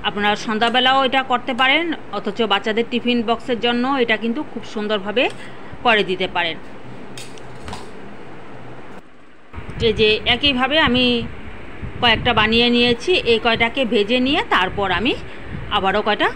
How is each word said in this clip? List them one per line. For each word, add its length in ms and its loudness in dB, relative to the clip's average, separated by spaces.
আপনারা 280 2
সন্ধ্যাবেলাও 600 4
এটা 140 2
করতে 300 0
পারেন, 220 4
অথচ 220 -4
বাচ্চাদের 400 2
টিফিন 360 2
বক্সের 380 -2
জন্য 180 2
এটা 200 2
কিন্তু 180 -2
খুব 120 -8
সুন্দরভাবে 500 -2
করে 260 4
দিতে 260 -2
পারেন। 220 -2
এই 120 4
যে 100 6
একইভাবে 440 2
আমি 180 4
কয়েকটা 380 4
বানিয়ে 360 4
নিয়েছি, 360 2
এই 140 4
কয়টাকে 360 2
ভেজে 340 2
নিয়ে 140 2
তারপর 340 0
আমি 140 0
আবারও 300 2
কয়টা 280 2